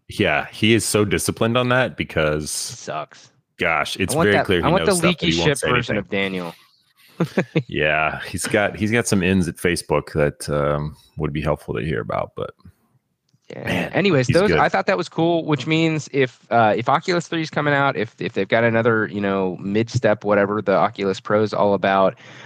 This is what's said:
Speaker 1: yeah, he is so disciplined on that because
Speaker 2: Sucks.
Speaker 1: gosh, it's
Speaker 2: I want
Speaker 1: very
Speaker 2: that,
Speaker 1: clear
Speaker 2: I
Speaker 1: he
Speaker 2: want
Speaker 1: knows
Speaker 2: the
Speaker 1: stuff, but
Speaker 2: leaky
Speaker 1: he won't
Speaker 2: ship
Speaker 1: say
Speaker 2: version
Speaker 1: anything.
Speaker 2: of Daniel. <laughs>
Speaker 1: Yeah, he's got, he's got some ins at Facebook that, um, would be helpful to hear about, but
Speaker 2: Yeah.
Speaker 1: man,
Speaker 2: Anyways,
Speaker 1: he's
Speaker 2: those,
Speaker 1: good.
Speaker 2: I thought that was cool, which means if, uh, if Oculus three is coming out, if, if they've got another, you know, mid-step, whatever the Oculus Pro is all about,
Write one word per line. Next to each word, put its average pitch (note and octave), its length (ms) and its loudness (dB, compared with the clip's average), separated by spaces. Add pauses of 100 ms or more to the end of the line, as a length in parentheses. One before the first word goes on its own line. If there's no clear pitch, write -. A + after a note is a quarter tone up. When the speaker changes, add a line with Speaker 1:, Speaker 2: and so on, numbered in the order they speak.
Speaker 1:
yeah, D2+ 400 0
he G#2+ 260 2
is G#2+ 120 4
so G#2+ 200 2
disciplined G2+ 520 0
on B2 120 0
that B2 280 2
because D2+ 520 -2
Speaker 2:
Sucks. - 840 -10 (260)
Speaker 1:
gosh, D#2+ 400 0
it's F#2 160 -2
Speaker 2:
I C#3 40 0
want E3 100 2
Speaker 1:
very G3+ 100 4
Speaker 2:
that, C3 80 2
Speaker 1:
clear F2 180 2
Speaker 2:
I - 40 2
Speaker 1:
he D3 40 2
Speaker 2:
want E3+ 140 2
Speaker 1:
knows F#3 160 2
Speaker 2:
the E3+ 80 2
Speaker 1:
stuff, F3 100 -2
but - 60 -6
Speaker 2:
leaky E3 100 0
Speaker 1:
he E3 40 0
won't E3 100 2
Speaker 2:
ship C#3+ 100 0
Speaker 1:
say D#3+ 100 -2
Speaker 2:
version A#2+ 280 0
Speaker 1:
anything. - 0 -
Speaker 2:
of G2+ 120 -6
Daniel. F#2+ 460 -4 (640)
<laughs> D#3+ 480 -2
Speaker 1:
Yeah, D2+ 600 0
he's - 200 -8
got, G2+ 280 2
he's G#2 160 -2
got A#2 160 0
some G2 160 2
ins F#2 240 4
at E2+ 80 -8
Facebook E2 580 -2
that, D2 360 0
um, D2 460 -2 (220)
would D2+ 160 -4
be D#2 80 -4
helpful D2 340 -4
to A1+ 60 -6
hear C#2 180 -4
about, G1+ 360 -6
but - 160 -8 (1000)
Speaker 2:
Yeah. - 140 -12
Speaker 1:
man, E3+ 300 -4
Speaker 2:
Anyways, D3+ 340 2
Speaker 1:
he's - 80 2
Speaker 2:
those, F#3+ 140 4
Speaker 1:
good. E3+ 100 4
Speaker 2:
I D#3 100 4
thought F#3+ 180 -2
that F#3+ 100 0
was F3 120 -6
cool, E3 360 0
which C#3 220 -2
means D#3+ 440 0
if, C3+ 280 -2 (120)
uh, A2 260 4
if A#2 120 -2
Oculus E3+ 380 0
three E3 140 -4
is D#3 80 -6
coming D3 240 0
out, C#3 240 2
if, G#2+ 220 -4
if - 140 -6
they've G2 140 -2
got A#2 160 2
another, A2+ 440 2
you G2+ 140 -6
know, G2 380 -2
mid-step, G#2+ 640 0
whatever G#2 380 0
the F#2+ 140 2
Oculus G2 440 0
Pro G#2+ 240 0
is G#2 100 -2
all G2+ 200 2
about, F#2+ 420 2 (300)